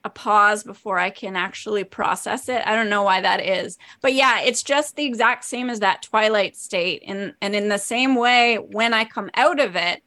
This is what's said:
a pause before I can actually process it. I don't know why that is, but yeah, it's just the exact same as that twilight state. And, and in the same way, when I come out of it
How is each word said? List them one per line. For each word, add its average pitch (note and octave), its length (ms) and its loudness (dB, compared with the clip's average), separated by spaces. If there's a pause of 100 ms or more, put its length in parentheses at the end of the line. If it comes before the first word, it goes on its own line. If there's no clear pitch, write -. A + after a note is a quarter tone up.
a G3+ 60 -10
pause G#3 540 2
before G3+ 360 -6
I F3+ 100 0
can F#3+ 260 -10
actually F#3+ 480 -4
process G3+ 640 -4
it. B3 180 -2
I G#3+ 100 0
don't A3 140 0
know G3+ 140 0
why F#3+ 180 2
that F#3+ 220 0
is, F3+ 340 -4 (240)
but C4 120 2
yeah, C4 280 4
it's A#3 220 0
just C#4+ 320 0
the D4 100 -2
exact A#3+ 400 0
same B3 240 -6
as A3+ 100 -6
that G3 240 0
twilight G#3+ 520 0
state. F3+ 520 -4
And, G3 340 -8
and G3+ 140 -4
in G#3 140 0
the G3+ 100 0
same B3+ 360 0
way, A#3+ 420 4
when A3+ 360 -2
I A3 120 0
come G#3 300 -10
out D4 240 4
of G3 160 0
it F3 320 -2